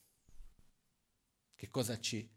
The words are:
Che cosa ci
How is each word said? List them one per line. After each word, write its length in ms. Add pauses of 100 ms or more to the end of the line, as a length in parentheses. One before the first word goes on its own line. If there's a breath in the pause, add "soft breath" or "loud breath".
(1600)
Che 140
cosa 300
ci 380